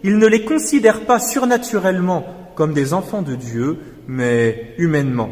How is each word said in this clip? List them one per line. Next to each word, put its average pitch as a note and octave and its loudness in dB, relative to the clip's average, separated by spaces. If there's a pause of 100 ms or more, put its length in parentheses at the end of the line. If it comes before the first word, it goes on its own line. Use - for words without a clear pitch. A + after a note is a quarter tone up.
il G3+ 2
ne A3 8
les A3 4
considère A#3+ 2
pas A#3+ 2
surnaturellement F#3+ 0 (300)
comme D#3 0
des C#3 0
enfants F#3+ -4
de C#3 -4
Dieu, A#2+ -4 (280)
mais A#2+ 0
humainement C#3 0